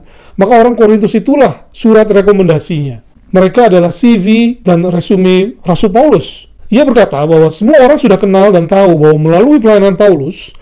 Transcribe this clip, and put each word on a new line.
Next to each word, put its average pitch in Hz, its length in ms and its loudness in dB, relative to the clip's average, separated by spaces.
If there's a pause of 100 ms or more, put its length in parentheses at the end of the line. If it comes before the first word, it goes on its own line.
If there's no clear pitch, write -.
(380)
maka 226 240 2
orang 240 160 0
Korintus 214 400 0
itulah 262 560 -2
surat 220 320 2
rekomendasinya. 170 960 -2 (320)
Mereka 190 320 2
adalah 175 240 0
C 233 240 0
V 190 120 -2 (360)
dan 175 240 -2
resume 185 800 -2
Rasul 185 240 -2
Paulus. 233 560 -2 (240)
Ia 285 160 2
berkata 214 400 0
bahwa 160 240 2
semua 262 320 0
orang 285 160 2
sudah 202 160 0
kenal 196 400 0
dan 170 160 -2
tahu 196 240 2
bahwa 156 240 2
melalui 180 400 2
pelayanan 202 400 0
Paulus, 175 640 -2